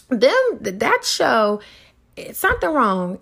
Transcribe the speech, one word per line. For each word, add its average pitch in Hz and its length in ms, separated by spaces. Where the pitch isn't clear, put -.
them, 330 560
th-, 196 160
that 480 240
show, 208 560
it's - 240
something 427 280
wrong. 196 540